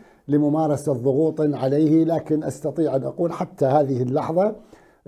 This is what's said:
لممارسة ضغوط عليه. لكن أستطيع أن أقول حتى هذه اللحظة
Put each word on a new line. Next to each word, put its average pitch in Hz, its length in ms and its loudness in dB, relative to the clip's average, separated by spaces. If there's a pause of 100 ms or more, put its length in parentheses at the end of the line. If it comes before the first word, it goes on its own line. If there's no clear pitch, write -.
(280)
لممارسة 147 680 0
ضغوط 143 480 0
عليه. 151 640 2
لكن 156 380 -2
أستطيع 143 520 -4
أن 131 80 0
أقول 165 280 -4
حتى - 340 -4
هذه 135 380 2
اللحظة 160 520 -2 (520)